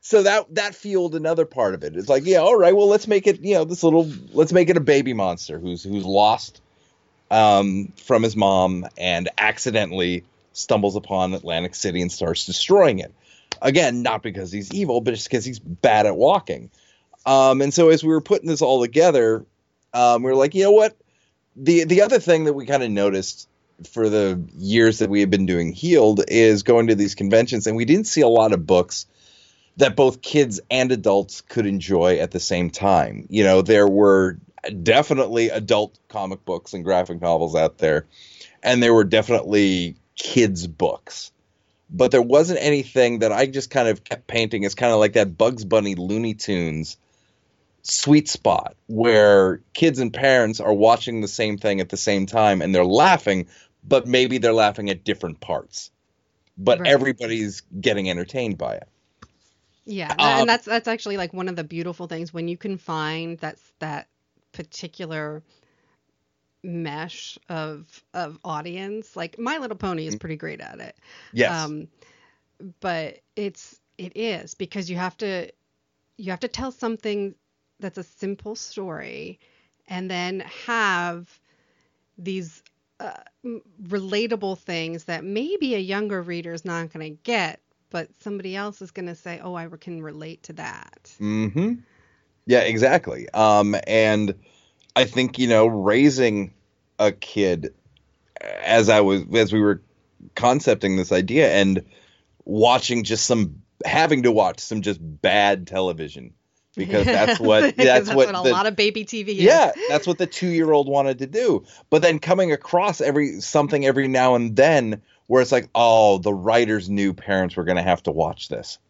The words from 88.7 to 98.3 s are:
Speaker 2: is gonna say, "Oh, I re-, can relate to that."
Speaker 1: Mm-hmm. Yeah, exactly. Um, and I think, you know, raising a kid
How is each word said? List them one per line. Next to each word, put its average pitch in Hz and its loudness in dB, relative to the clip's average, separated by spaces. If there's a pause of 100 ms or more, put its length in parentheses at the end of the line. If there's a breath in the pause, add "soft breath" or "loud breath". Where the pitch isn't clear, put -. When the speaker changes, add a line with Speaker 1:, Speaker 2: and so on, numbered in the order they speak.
Speaker 2:
is 180 -20
gonna 175 -14
say, 170 -18
"Oh, 180 -14
I 165 -12
re-, 165 -18
can 165 -16
relate 156 -18
to - -20
that." - -18
Speaker 1:
Mm-hmm. 107 -4 (680 soft breath)
Yeah, - 4
exactly. 113 -2
Um, 104 4 (120)
and 107 2 (600 soft breath)
I 127 2
think, 123 -4
you 127 0
know, 110 6
raising 110 2 (460)
a 104 2
kid 87 -4 (720)